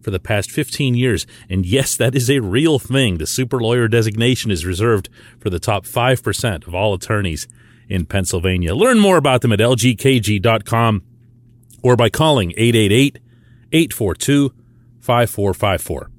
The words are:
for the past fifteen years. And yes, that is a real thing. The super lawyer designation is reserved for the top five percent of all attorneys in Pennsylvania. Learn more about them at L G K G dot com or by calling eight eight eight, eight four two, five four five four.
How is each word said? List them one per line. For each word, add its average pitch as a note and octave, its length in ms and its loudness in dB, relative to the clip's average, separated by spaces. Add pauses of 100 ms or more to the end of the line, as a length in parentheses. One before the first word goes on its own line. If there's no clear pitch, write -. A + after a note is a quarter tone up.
for A2+ 100 -6
the F#2 80 -2
past G#2 320 -4
fifteen C#3 440 -2
years. A#2+ 300 0 (240)
And F#2 160 -2
yes, C3 300 0
that B2 180 0
is B2 160 0
a C#3 120 2
real C3 360 0
thing. A#2+ 420 0
The D#2+ 60 -6
super B2+ 360 -4
lawyer A#2 260 0
designation A2+ 640 0
is E2+ 140 -4
reserved G2 420 0 (320)
for G#2+ 100 -6
the F2+ 120 -6
top G2+ 240 -4
five B2 360 0
percent G#2 460 -4
of E2 80 -10
all G2+ 180 0
attorneys F#2 540 -4 (400)
in F#2 180 -4
Pennsylvania. F#2 720 -2
Learn A3+ 240 2
more G3 160 4
about C3+ 240 2
them A#2 140 0
at G2+ 80 2
L B2 140 4
G A#2+ 200 2
K C3 240 2
G G#2+ 200 -2
dot A2 260 0
com A2+ 380 0 (800)
or B2 140 4
by A2+ 140 4
calling C3 480 0
eight A#2 180 2
eight G#2+ 160 4
eight, C3+ 280 2 (520)
eight D#3+ 220 2
four G2 200 -2
two, C#3+ 400 0 (460)
five A#2+ 300 2
four G2+ 240 -2
five F#2+ 280 -2
four. - 380 -10